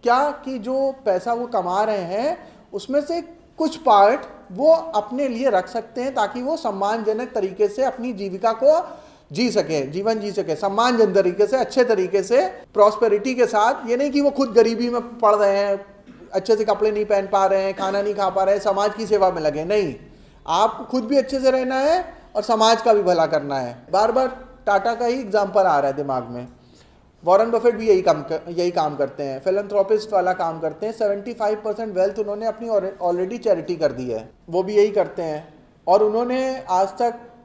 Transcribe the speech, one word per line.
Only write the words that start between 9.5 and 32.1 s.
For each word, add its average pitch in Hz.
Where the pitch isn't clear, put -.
सके, 156
जीवन 196
जी 202
सके, 170
सम्मानजनक 208
तरीके 185
से, 262
अच्छे 254
तरीके 196
से, 247
prosperity 208
के 240
साथ। 226
ये 240
नहीं 285
कि 285
वो 285
खुद 269
गरीबी 233
में 240
पड़ 208
रहे 202
हैं, 202
अच्छे 196
से 214
कपड़े 208
नहीं 208
पहन 202
पा 196
रहे 196
हैं, 190
खाना 196
नहीं 208
खा 196
पा 190
रहे 196
हैं, 196
समाज 208
की 220
सेवा 190
में 170
लगे, 151
नहीं, 185
आप 202
खुद 254
भी 262
अच्छे 269
से 262
रहना 262
है 320
और 214
समाज 226
का 233
भी 208
भला 175
करना 143
है। 120
बार 214
बार 254
टाटा 208
का 233
ही 247
example 202
आ 165
रहा 139
है 135
दिमाग 135
में, 120
Warren 202
Buffett 226
भी 220
यही 190
काम 156
कर, 156
यही 175
काम 156
करते 143
हैं, 135
Philanthropist 202
वाला 180
काम 165
करते 156
हैं। 220
seventy 208
five 214
percent 214
wealth 196